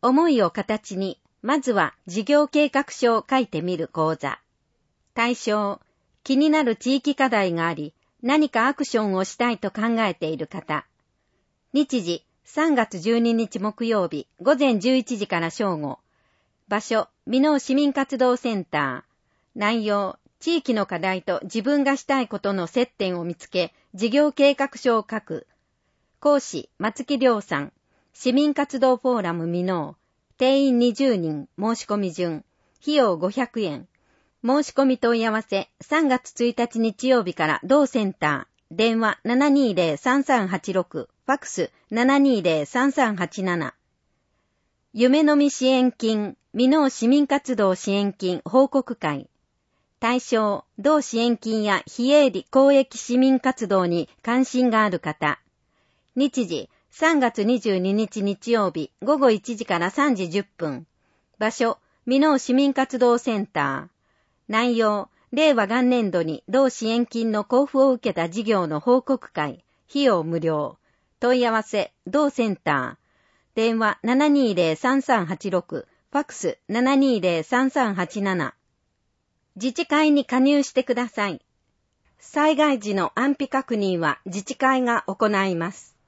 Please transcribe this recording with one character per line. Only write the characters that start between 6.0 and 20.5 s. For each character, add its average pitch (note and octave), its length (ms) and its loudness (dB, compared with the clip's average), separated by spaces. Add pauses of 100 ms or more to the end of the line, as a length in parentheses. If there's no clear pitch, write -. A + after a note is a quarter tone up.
気 C4+ 120 0
に D4+ 140 4
な D#4 120 2
る A#3 140 0
地 C4 200 -2
域 C#4 180 -2
課 C4+ 140 0
題 G3+ 240 0
が E3 140 -2
あ E3+ 80 -4
り、 D3 200 -12 (280)
何 D4 260 2
か A#3 200 0
ア C#4+ 60 -2
ク D4 100 -4
シ B3 140 -2
ョ G#3+ 60 0
ン G3 100 -2
を F#3+ 100 0
し - 120 -12
た A#3+ 140 0
い A3+ 80 -4
と G3 120 -6
考 A3+ 320 -2
え F#3+ 120 -2
て - 120 -6
い D#3 100 -4
る D3 100 -8
方。 - 400 -8 (840)
日 C4 300 0
時、 E3+ 220 -6 (200)
三 D#4 300 0
月 A3 260 -2
十 A3+ 180 0
二 A#3 160 2
日 A3+ 240 -4
木 G#3 280 -6
曜 G#3 220 0
日、 D3 200 -8 (120)
午 A#3+ 160 2
前 B3+ 220 2
十 A#3+ 160 2
一 B3+ 240 -2
時 G3 80 -6
か F3 140 -4
ら E3 100 -4
正 F#3+ 280 -4
午。 C#3+ 200 -8 (720)
場 G3+ 120 -2
所、 A3 280 -2 (180)
箕 B3 140 0
面 D4 180 4
市 C4 160 -2
民 C#4+ 180 2
活 C4+ 260 -4
動 B3 180 2
セ A#3 180 -4
ン F#3+ 100 -4
タ C#3 440 -4
ー。 - 500 -20
内 G#3+ 260 -2
容、 G3+ 340 -2 (200)
地 E4+ 200 -2